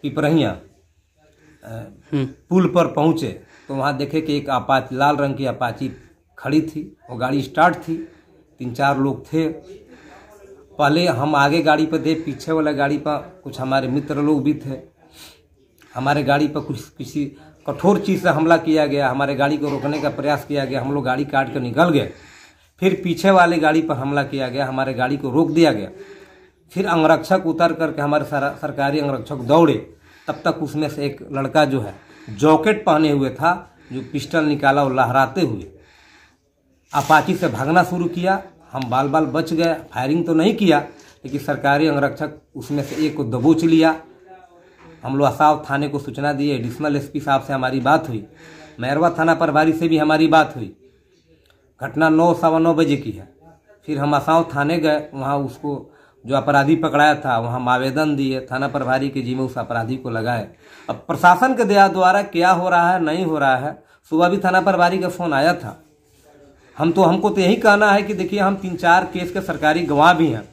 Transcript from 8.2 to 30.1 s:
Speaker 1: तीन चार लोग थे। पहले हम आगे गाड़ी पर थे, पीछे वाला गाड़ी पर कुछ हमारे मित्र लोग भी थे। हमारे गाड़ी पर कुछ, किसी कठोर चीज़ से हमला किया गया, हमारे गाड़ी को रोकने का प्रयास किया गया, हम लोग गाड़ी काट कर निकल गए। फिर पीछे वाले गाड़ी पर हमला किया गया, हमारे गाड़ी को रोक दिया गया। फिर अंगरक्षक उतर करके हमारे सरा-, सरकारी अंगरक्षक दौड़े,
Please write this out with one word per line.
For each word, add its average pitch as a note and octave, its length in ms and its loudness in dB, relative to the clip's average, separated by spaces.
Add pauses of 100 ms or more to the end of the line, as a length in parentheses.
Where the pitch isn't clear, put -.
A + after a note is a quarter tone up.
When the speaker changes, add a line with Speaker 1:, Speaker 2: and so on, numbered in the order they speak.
Speaker 1:
तीन B2 140 -10
चार C#3 240 0
लोग C3+ 280 -2
थे। D#3+ 220 -2
पहले - 1600 -6
हम C#3+ 280 -2
आगे D3 260 2
गाड़ी D#3 240 2
पर D#3+ 140 -2
थे, D#3 160 0
पीछे D#3 360 -8
वाला D3+ 200 0
गाड़ी C#3+ 260 -2
पर D3 460 -8
कुछ - 160 -14
हमारे C3 280 -2
मित्र C#3+ 280 -4
लोग D3 280 0
भी D3 100 0
थे। C3+ 240 -8 (1160)
हमारे C#3+ 280 0
गाड़ी C#3+ 240 2
पर D3 120 -4
कुछ, C#3 300 -10
किसी C#3+ 360 -8 (420)
कठोर E3+ 320 2
चीज़ F#3+ 240 -2
से F3+ 60 4
हमला D#3+ 280 4
किया D#3 280 2
गया, C#3 240 0
हमारे C#3 260 -2
गाड़ी C#3+ 220 0
को C#3+ 120 -4
रोकने C#3 320 -4
का C#3+ 80 -2
प्रयास C#3+ 380 -4
किया C#3+ 180 -2
गया, B2 160 -4
हम C#3 120 -4
लोग C#3 120 -4
गाड़ी B2+ 200 -2
काट C3+ 280 -2
कर C#3+ 60 -4
निकल C3+ 300 0
गए। B2+ 200 0 (720)
फिर F#3 220 0
पीछे F3+ 280 0
वाले E3+ 260 6
गाड़ी D#3 240 2
पर D#3 140 -2
हमला C#3 280 -2
किया C3+ 240 -4
गया, C3+ 180 -4
हमारे C3 280 -4
गाड़ी B2+ 240 -2
को C#3 120 -6
रोक D3+ 220 2
दिया D#3 200 4
गया। G2+ 180 -6 (840)
फिर F#3+ 120 -2
अंगरक्षक E3 600 2
उतर E3 280 0
करके D#3 280 -4
हमारे C#3+ 240 0
सरा-, C#3 360 -4
सरकारी C#3+ 380 -4
अंगरक्षक C#3 360 -6
दौड़े, C#3 380 4 (540)